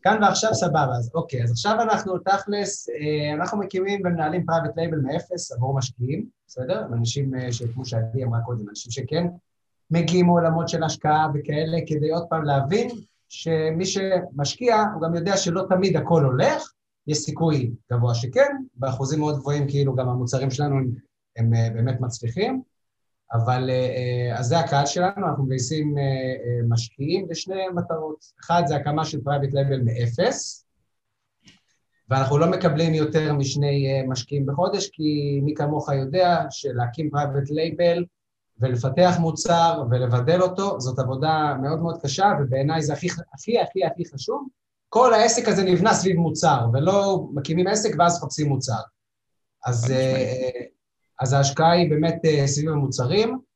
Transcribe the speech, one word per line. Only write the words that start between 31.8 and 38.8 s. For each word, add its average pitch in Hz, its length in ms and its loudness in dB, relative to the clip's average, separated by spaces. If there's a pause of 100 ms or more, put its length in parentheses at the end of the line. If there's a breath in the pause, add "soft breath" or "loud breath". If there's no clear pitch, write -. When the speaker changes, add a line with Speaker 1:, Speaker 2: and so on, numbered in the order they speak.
Speaker 1:
ואנחנו 135 280 0
לא 170 140 4
מקבלים 165 420 2
יותר 151 400 2
משני, 143 540 0
אה, 135 200 0
משקיעים 131 380 -4
בחודש, 175 480 0
כי 147 500 -2
מי 151 120 0
כמוך 147 340 -2
יודע 147 600 2
שלהקים 127 640 -4
private 143 340 -2
label 170 540 2 (560)
ולפתח 131 600 2